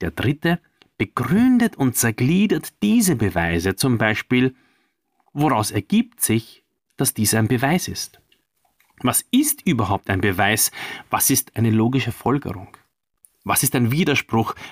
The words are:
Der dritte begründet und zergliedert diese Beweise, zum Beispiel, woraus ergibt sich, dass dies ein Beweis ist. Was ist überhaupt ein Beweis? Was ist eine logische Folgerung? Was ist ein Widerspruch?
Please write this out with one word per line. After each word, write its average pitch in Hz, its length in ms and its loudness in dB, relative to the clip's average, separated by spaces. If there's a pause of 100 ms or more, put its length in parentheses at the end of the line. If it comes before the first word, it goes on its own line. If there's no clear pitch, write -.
Der 85 100 -4
dritte 170 500 -2 (360)
begründet 226 800 2
und 131 200 0
zergliedert 151 840 0
diese 208 340 2
Beweise, 87 600 0
zum 127 220 0
Beispiel, 123 560 0 (800)
woraus 143 380 0
ergibt 190 520 -2
sich, - 420 -2 (320)
dass 135 160 0
dies 107 220 0
ein 110 140 2
Beweis 135 400 0
ist. - 320 -12 (800)
Was - 320 0
ist 294 340 0
überhaupt 107 420 0
ein 92 120 0
Beweis? 101 500 0 (400)
Was 104 180 0
ist - 280 -2
eine 113 140 2
logische 117 420 0
Folgerung? 98 640 -4 (680)
Was - 200 -2
ist - 120 -2
ein 120 160 0
Widerspruch? 143 640 0 (180)